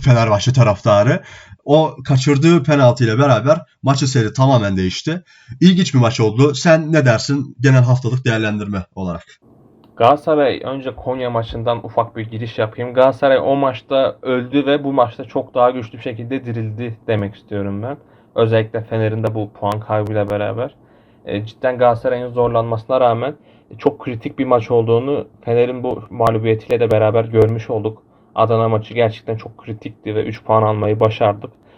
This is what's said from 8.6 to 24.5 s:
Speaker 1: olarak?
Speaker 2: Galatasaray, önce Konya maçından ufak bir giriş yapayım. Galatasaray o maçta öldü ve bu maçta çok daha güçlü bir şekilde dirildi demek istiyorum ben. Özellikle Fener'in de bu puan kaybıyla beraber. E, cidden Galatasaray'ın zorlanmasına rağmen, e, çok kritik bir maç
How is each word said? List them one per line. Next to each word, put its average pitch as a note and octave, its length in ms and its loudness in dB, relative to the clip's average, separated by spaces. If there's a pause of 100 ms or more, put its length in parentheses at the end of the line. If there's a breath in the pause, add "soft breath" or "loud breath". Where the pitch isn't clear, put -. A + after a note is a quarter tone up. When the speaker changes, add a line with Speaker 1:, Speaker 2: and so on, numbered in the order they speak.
Speaker 1:
olarak? F2+ 300 -8 (720)
Speaker 2:
Galatasaray, C#3+ 680 2
önce C3 320 -8
Konya B2+ 340 -6
maçından A#2 560 -4
ufak A2+ 300 -4
bir A2+ 140 -8
giriş A2+ 280 -10
yapayım. A#2+ 360 -4
Galatasaray C3 440 4
o C3+ 180 0
maçta C3+ 680 -2
öldü C3 440 -2
ve C#3+ 180 0
bu C#3 80 -4
maçta C3 320 0
çok - 300 -8
daha B2 160 4
güçlü A#2+ 280 -10
bir - 40 -18
şekilde A#2+ 420 -8
dirildi A2+ 640 -8
demek G2+ 300 -2
istiyorum G2+ 460 -8
ben. C3+ 140 -8 (380 soft breath)
Özellikle A2+ 500 0
Fener'in A2 380 -2
de A2 120 -4
bu G#2+ 180 -6
puan G#2 280 -4
kaybıyla G#2+ 500 -2
beraber. G#2 440 -4 (520 soft breath)
E, G#2 200 -6
cidden B2+ 320 -4
Galatasaray'ın B2 540 0
zorlanmasına A#2 680 0
rağmen, B2 360 0 (340 soft breath)
e, A2 80 -20
çok - 220 -2
kritik C3 380 -10
bir C3+ 60 -2
maç B2 260 0